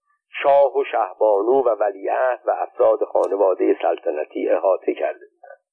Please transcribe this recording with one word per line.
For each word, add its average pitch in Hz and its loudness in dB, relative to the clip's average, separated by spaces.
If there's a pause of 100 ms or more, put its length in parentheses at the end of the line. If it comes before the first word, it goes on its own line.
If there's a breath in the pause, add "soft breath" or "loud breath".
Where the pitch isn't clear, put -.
(440)
شاه 139 4
و 208 2
شهبانو 110 0
و 120 0
ولیعهد 110 -2
و 107 0
افراد 104 0
خانوادهٔ 98 0
سلطنتی 82 -4
احاطه 92 0
کرده - -6
بودند. - -20 (140)